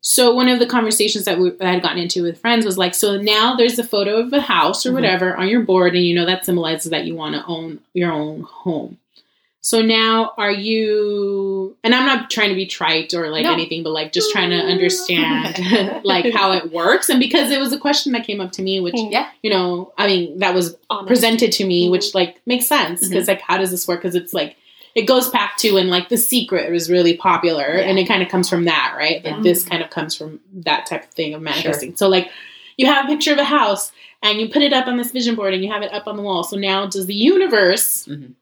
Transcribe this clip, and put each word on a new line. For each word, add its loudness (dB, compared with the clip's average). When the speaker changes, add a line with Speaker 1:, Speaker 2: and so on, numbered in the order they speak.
Speaker 1:
so 4
one 4
of 4
the 4
conversations 0
that 0
we, 2
I 2
had 0
gotten -2
into -2
with -4
friends 2
was, -2
like, 0
so 0
now 2
there's 4
a 0
photo 0
of -2
a 2
house 0
or -2
Speaker 2:
Mm-hmm. 0
Speaker 1:
whatever 0
on 0
your 2
board, 4
and, 4
you 2
know, 2
that -2
symbolizes -2
that -4
you -6
wanna -6
own -8
your 0
own -6
home. -8
So 0
now 2
are 0
you, -2
and 4
I'm 4
not 0
trying 0
to 0
be -2
trite -2
or, -2
like, -2
Speaker 2:
No. 2
Speaker 1:
anything, -4
but, -6
like, -6
just 0
trying 0
to 0
Speaker 2:
<laughs> 0
Speaker 1:
understand, 0
<laughs> -20
like, 0
how 2
it -4
works. 2
And 4
because 2
it 0
was -2
a -4
question -2
that -4
came -6
up -8
to -8
me, -2
which, -4
Speaker 3:
Mm. -4
Speaker 2:
Yeah. -2
Speaker 1:
you -2
know, -2
I 0
mean, 0
that 0
was -2
Speaker 3:
Honest. -6
Speaker 1:
presented 4
to -2
me, 2
Speaker 3:
Mm-hmm. 2
Speaker 1:
which, 0
like, -2
makes -2
sense. 0
'Cause, -2
Speaker 2:
Mm-hmm. 0
Speaker 1:
like, 0
how -2
does 0
this -6
work? -4
'Cause -4
it's, -4
like, -4
it 2
goes 4
back -2
to 2
when, 4
like, 0
The 0
Secret 0
was -2
really 4
popular, 0
Speaker 2:
Yeah. 2
Speaker 1:
and 2
it 0
kinda 2
comes 0
from 0
that, 0
right? -2
Like, -6
Speaker 2:
Yeah. -6
Speaker 1:
this 4
kind -4
of -10
comes -8
from -14
that -2
type -8
of -20
thing -6
of -12
Speaker 2:
Sure. -12
Speaker 1:
manifesting. -4
So, 2
like, 2
you 2
have 2
a -4
picture 0
of 2
a 4
house, 0
and 2
you -2
put 2
it 4
up 0
on -2
this -4
vision -2
board, 0
and -2
you -4
have -4
it -8
up -8
on -8
the -8
wall. -2
So -8
now -2
does -6
the -6
universe, 4
Speaker 2:
Mm-hmm. -12